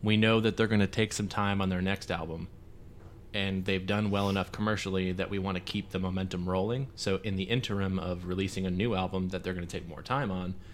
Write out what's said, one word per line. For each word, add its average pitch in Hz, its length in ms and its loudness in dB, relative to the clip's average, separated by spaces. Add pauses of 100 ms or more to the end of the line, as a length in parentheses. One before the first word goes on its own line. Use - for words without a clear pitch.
We 107 140 6
know 110 220 8
that 110 160 4
they're 113 120 4
gonna 101 200 6
take 110 260 0
some 104 140 -2
time 101 340 0
on 95 80 2
their 90 120 2
next 95 300 0
album, 82 360 -4 (840)
and 95 320 0
they've 95 200 0
done 104 260 2
well 101 180 4
enough 98 220 0
commercially 95 640 0
that 92 160 -2
we 101 100 -2
wanna 92 200 0
keep 95 300 -4
the 95 100 -2
momentum 92 480 -2
rolling. 107 480 0
So 95 280 0
in 101 120 -2
the 95 80 0
interim 98 560 0
of 87 280 -4
releasing 95 380 0
a 92 60 0
new 101 240 2
album 92 340 0
that 90 140 -4
they're 92 100 -2
gonna 87 120 -4
take 82 220 -8
more 76 160 -12
time 127 280 0
on, 92 240 -4 (180)